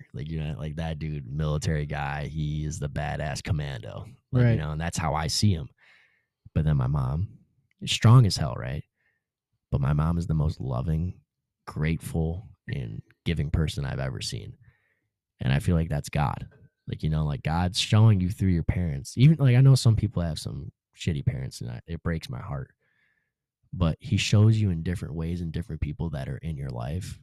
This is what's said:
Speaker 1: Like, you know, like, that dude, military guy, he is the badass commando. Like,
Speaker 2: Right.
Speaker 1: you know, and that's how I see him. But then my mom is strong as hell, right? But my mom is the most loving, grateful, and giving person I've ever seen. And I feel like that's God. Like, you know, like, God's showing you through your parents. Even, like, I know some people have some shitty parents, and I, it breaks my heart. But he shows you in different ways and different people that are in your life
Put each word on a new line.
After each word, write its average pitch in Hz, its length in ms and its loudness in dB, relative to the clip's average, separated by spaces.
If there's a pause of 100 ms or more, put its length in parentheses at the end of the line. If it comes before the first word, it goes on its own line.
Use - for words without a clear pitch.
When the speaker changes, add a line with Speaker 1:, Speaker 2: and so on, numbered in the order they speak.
(120)
Speaker 1:
Like, 71 160 -10
you 80 140 -6
know, 76 160 -6
like, 76 180 -8
that 82 220 -4
dude, 73 320 -6
military 76 560 -2
guy, 73 400 -6
he 76 380 -4
is 76 160 -6
the 71 80 -4
badass 73 540 -6
commando. 69 640 -6 (260)
Like, - 120 4
Speaker 2:
Right. 117 80 6
Speaker 1:
you 113 60 4
know, 76 140 -4
and 76 80 -4
that's 85 180 -4
how 76 160 0
I 78 140 -2
see 104 260 4
him. 76 140 -6 (880)
But 78 100 2
then 78 120 4
my 64 120 2
mom 73 400 -2 (520)
is - 120 -6
strong 120 340 8
as 87 100 0
hell, 71 200 -4
right? 65 280 -8 (880)
But 71 100 0
my 67 120 2
mom 80 260 2
is 85 80 -2
the 80 80 0
most 78 260 0
loving, 78 600 -2 (460)
grateful, 80 840 -2 (200)
and 60 320 -8 (240)
giving 78 260 -2
person 76 340 0
I've 64 160 -6
ever 62 200 -6
seen. - 360 -10 (840)
And 64 120 0
I 69 60 4
feel 90 180 2
like 80 120 0
that's 71 200 -4
God. 64 400 -2 (380)
Like, - 160 -8
you 78 80 0
know, 78 140 2
like, 71 180 -2
God's 87 360 0
showing 107 420 6
you 90 100 2
through 95 200 0
your 82 120 2
parents. 78 540 -2
Even, 151 220 6
like, 127 180 4
I 131 40 8
know 135 140 8
some 113 220 4
people 87 260 -2
have 80 160 -4
some - 320 -10 (260)
shitty 71 300 -4
parents, - 340 -4
and 58 100 -10
I, 60 160 -12
it 82 160 -10
breaks 82 280 -4
my 62 100 -8
heart. 67 320 -10 (1000)
But 82 280 0
he - 160 0
shows 110 420 6
you 104 120 2
in 82 120 -2
different 87 320 -4
ways 82 260 -4
and 85 120 -4
different 78 280 -6
people 76 300 -4
that 67 180 -6
are 65 100 -6
in 80 180 -8
your 67 140 -8
life 62 520 -8